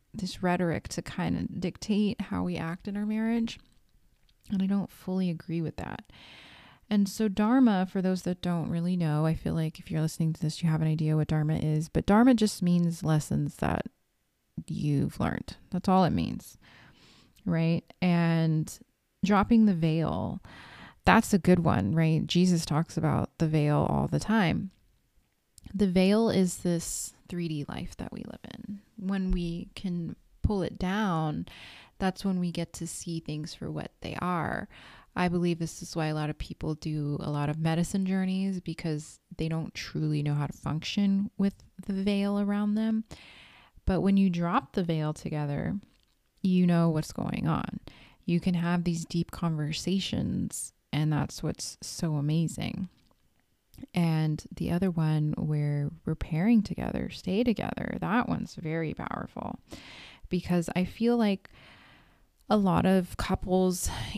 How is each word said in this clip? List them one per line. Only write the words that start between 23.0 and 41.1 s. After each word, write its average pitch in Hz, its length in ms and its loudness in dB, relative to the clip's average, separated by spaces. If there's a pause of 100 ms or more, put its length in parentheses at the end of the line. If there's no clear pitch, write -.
the 165 100 2
veil 147 420 2
all 139 180 0
the 170 120 0
time. 196 520 0 (1000)
The 196 140 2
veil 190 420 4
is 185 280 2
this - 560 -4 (140)
three 175 200 -4
D 151 200 -4
life - 300 -10
that - 160 -10
we - 120 -10
live - 140 -14 (140)
in - 260 -12 (180)
when 185 340 -2
we 175 440 -4
can 175 400 -6 (260)
pull 202 220 2
it - 160 -6
down. 180 640 -2 (540)
That's 185 240 -2
when 190 160 0
we 175 120 -2
get 165 220 -6
to 165 140 -8
see 165 320 -8
things 151 340 -8
for 151 180 -10
what 151 200 -8 (100)
they - 200 -8
are. 175 460 -4 (480)
I 180 140 2
believe 175 280 0
this 165 240 -6
is - 140 -10
why 156 120 -2
a 156 60 -2
lot 151 160 -2
of 151 80 -6
people - 380 -6
do 151 440 -4
a - 120 -6
lot 147 180 -2
of 151 80 -2
medicine 165 480 0
journeys, 190 560 -2
because 160 580 -6 (180)
they 160 120 -2
don't 160 240 -4
truly 151 480 -2
know 147 140 0
how 147 100 0
to - 80 -6
function 196 840 0